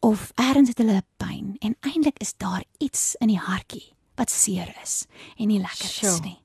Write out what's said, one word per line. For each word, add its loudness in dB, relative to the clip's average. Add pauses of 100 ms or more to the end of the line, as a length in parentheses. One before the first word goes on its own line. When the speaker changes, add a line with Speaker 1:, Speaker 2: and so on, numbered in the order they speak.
Speaker 1:
Of 2
ergens 6
het -2
hulle 4
'n 2 (160)
pyn -6
en 0
eintlik 0
is -8
daar -4 (160)
iets -2
in 4
die 4
hartjie -6 (240)
wat -2
seer -2
is -6 (320)
en -2
nie 4
lekker -6
is -6
Speaker 2:
Sjoe. 0
Speaker 1:
nie. -10